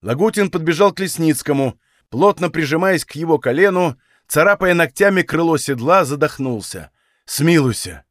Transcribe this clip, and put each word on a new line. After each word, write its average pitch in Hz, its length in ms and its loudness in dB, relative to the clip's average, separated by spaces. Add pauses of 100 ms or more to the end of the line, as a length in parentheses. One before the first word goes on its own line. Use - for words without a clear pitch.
Лагутин 180 480 -2
подбежал 170 420 0
к - 80 -10
Лесницкому, 147 760 -2 (300)
плотно 175 400 0
прижимаясь 160 560 0
к - 80 -20
его 156 260 0
колену, 175 640 0 (260)
царапая 185 480 2
ногтями 185 480 2
крыло 160 360 0
седла, 143 460 0
задохнулся. 131 880 -6 (360)
«Смилуйся! 135 840 0